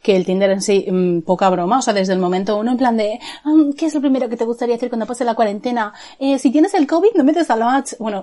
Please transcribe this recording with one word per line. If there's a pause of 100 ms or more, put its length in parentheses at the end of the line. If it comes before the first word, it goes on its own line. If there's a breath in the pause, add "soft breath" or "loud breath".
que
el
Tinder
en
sí,
mm,
poca
broma,
o
sea,
desde
el
momento
uno,
en
plan
de, (240 loud breath)
"Ah, (280)
¿qué
es
lo
primero
que
te
gustaría
hacer
cuando
pase
la
cuarentena? (260 loud breath)
Eh,
si
tienes
el
covid,
no
metes
al
match".
Bueno,